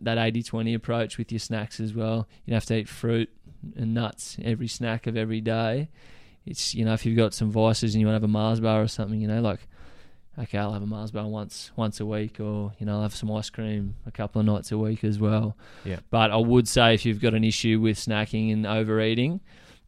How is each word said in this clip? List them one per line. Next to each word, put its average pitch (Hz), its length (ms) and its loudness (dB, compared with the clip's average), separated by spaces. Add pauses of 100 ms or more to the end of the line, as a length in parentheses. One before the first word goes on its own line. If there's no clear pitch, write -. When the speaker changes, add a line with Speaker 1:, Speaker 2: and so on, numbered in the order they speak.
Speaker 1:
that 113 180 0
eighty 113 240 0
twenty 113 320 -2
approach 117 420 -2
with 117 160 -6
your 113 60 -2
snacks 107 420 -6
as 107 140 -4
well. 113 340 -2 (160)
You - 60 -6
don't 117 60 2
have 107 100 0
to 113 100 0
eat 107 120 -4
fruit 113 420 0 (460)
and 113 180 -2
nuts - 480 -6
every 117 260 -2
snack 113 380 -4
of 113 100 -2
every 110 240 -2
day. 113 480 0 (560)
It's, - 300 -6
you 117 100 0
know, 110 80 2
if 110 140 0
you've 113 100 2
got 110 160 4
some 110 180 -2
vices 110 440 2
and 110 60 4
you 107 60 6
wanna 110 100 4
have 107 80 0
a 107 40 2
Mars 110 320 2
bar 110 220 4
or 104 60 2
something, 107 300 -4
you 107 100 -2
know, 110 120 0
like, 104 200 0 (760)
okay, 110 200 -6
I'll 104 160 -2
have 101 80 -6
a 104 40 -6
Mars 107 240 -6
bar 107 160 -6
once, 107 480 -10
once 110 260 -4
a 107 60 -4
week, 107 320 -4
or, 107 400 -4
you 104 80 -8
know, 104 100 -2
I'll 107 60 -2
have 107 120 -2
some 107 180 -6
ice 107 180 -4
cream 104 440 -6 (120)
a 117 40 -12
couple 107 300 -4
of 107 60 4
nights 104 260 2
a 107 60 -2
week 110 260 0
as 107 140 0
well. 107 380 2 (280)
Speaker 2:
Yeah. 92 160 -6 (100)
Speaker 1:
But 113 200 4
I 107 60 2
would 117 320 6
say 117 260 6
if 104 120 0
you've 107 140 0
got 113 140 4
an 110 100 4
issue 110 360 4
with 110 180 4
snacking 110 540 0
and 107 140 0
overeating, 110 760 2 (480)